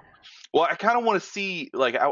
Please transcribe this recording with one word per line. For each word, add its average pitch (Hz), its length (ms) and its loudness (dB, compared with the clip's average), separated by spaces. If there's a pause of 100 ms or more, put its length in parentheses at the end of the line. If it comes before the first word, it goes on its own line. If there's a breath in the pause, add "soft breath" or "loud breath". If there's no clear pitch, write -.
(540 loud breath)
Well, 156 160 4
I 160 60 0
kinda 233 240 0
wanna 220 200 2
see, 185 540 -8
like, 123 220 0
I, 135 160 2